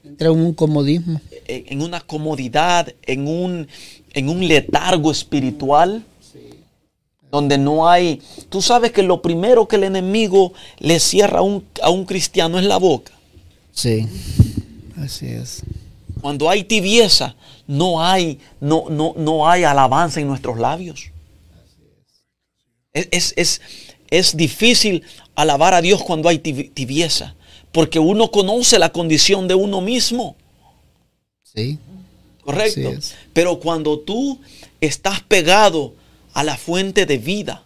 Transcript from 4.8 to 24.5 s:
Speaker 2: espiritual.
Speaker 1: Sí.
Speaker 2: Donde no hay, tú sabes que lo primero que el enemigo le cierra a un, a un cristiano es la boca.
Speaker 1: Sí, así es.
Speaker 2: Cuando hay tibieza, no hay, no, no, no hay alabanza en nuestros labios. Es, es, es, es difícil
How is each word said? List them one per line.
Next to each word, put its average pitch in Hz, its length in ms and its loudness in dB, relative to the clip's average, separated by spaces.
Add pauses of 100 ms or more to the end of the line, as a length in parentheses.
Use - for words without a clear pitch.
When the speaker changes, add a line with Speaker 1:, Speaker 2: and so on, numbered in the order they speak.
Speaker 2:
espiritual. 147 920 0 (300)
Speaker 1:
Sí. - 60 -20 (920)
Speaker 2:
Donde 143 260 2
no 151 320 2
hay, 175 320 2 (280)
tú 190 120 -4
sabes 240 300 2
que 202 120 2
lo 180 180 0
primero 208 480 2
que 220 80 2
el 196 80 2
enemigo 190 640 2 (280)
le 160 200 2
cierra 196 400 2
a - 40 4
un, 196 220 -2 (160)
a - 80 4
un 185 160 0
cristiano 175 540 -2
es 190 60 0
la 202 100 2
boca. 175 380 0 (580)
Speaker 1:
Sí, 110 340 -2 (920)
así 139 300 -10
es. 120 340 -12 (580)
Speaker 2:
Cuando 143 300 -2
hay 196 160 0
tibieza, 196 680 2 (320)
no 160 360 0
hay, 175 340 0 (220)
no, 151 300 -2
no, 156 280 -2
no 156 320 0
hay 180 140 2
alabanza 143 560 2
en 143 80 -4
nuestros 127 320 -6
labios. 156 500 -6 (1800)
Es, 170 180 -4
es, 175 260 -2
es, - 240 0 (480)
es 175 280 2
difícil 208 680 2 (320)